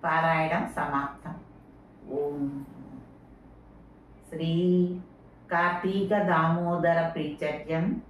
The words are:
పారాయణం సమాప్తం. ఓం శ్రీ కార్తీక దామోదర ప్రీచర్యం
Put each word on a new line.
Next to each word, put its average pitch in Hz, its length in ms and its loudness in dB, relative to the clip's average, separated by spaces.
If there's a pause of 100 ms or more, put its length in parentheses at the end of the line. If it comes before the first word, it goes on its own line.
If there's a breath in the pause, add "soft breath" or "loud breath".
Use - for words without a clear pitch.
పారాయణం 160 720 2
సమాప్తం. 147 580 -4 (760)
ఓం 143 540 -4 (1700)
శ్రీ 180 680 2 (560)
కార్తీక 190 680 2
దామోదర 170 960 2
ప్రీచర్యం 151 960 -2